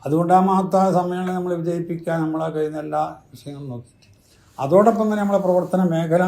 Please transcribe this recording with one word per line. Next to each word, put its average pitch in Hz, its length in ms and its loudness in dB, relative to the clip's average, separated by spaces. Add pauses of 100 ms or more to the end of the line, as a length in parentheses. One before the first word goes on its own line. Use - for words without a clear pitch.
അതുകൊണ്ട് 170 320 2
ആ - 20 8 (100)
മഹത്തായ 190 380 2 (120)
സമ്മേളനം 180 380 -4
നമ്മൾ 180 140 -4 (100)
വിജയിപ്പിക്കാൻ 170 640 -4
നമ്മളാ 160 320 -4
കഴിയുന്ന 156 300 -4
എല്ലാ 151 180 -4 (280)
വിഷയങ്ങളും 143 420 -16
നോക്കിയിട്ട്, - 340 -18 (560)
അതോടൊപ്പം 202 460 4
തന്നെ 214 140 0
നമ്മളെ 202 220 2
പ്രവർത്തന 180 360 2 (100)
മേഖല 165 360 2